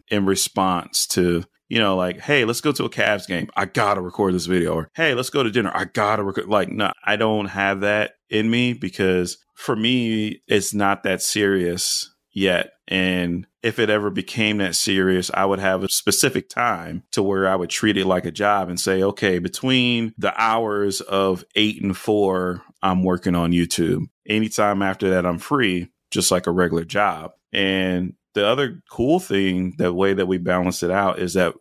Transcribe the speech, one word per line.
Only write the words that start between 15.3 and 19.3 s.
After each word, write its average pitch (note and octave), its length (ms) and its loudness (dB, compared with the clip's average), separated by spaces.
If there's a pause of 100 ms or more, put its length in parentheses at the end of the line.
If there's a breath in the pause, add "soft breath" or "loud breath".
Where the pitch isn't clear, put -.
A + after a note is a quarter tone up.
I F#2+ 100 2
would G2 140 2
have F#2+ 240 0
a F#2+ 60 -2
specific - 600 0
time F2+ 600 -4
to G#2+ 120 0
where F#2+ 260 2
I F#2+ 80 2
would F2 120 -4
treat G#2 280 0
it F#2 100 0
like F2+ 180 0
a E2+ 60 -6
job G2+ 380 0
and F2 100 -8
say, F#2+ 240 0
"Okay, G2 380 2